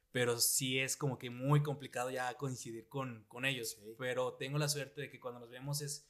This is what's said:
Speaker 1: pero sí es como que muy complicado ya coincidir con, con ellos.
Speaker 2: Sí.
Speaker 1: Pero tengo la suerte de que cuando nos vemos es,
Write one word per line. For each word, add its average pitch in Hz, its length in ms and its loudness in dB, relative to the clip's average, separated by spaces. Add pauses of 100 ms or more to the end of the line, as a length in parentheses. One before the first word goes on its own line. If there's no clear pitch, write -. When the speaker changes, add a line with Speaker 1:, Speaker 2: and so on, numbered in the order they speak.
(120)
Speaker 1:
pero 120 260 4
sí 131 400 4
es 131 180 0
como 135 220 0
que 123 120 -6
muy 139 320 6
complicado 143 480 -2
ya 127 260 0
coincidir 117 520 -6
con, 127 380 -6
con 123 180 -6
ellos. 123 260 0
Speaker 2:
Sí. 107 280 -14
Speaker 1:
Pero 127 360 0
tengo 139 240 -2
la 147 100 4
suerte 143 340 -4
de 127 80 -8
que 123 80 -16
cuando 120 220 -10
nos 117 100 -16
vemos 139 320 -4
es, - 280 -8